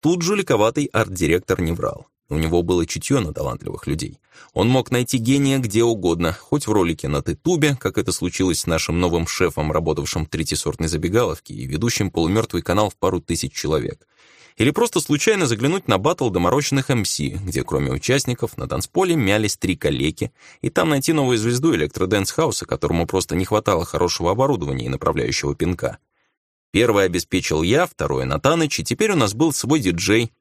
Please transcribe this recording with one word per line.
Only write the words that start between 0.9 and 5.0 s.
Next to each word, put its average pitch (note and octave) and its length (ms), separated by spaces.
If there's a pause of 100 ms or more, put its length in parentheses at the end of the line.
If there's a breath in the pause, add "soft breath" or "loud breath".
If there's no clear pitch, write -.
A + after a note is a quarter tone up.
не E2 120
врал. - 340 (240)
У C#2+ 60
него D#2+ 260
было F2 220
чутьё - 360
на D#2+ 120
талантливых C2 540
людей. - 340 (320 loud breath)
Он F#2+ 160
мог B2+ 220
найти B2 260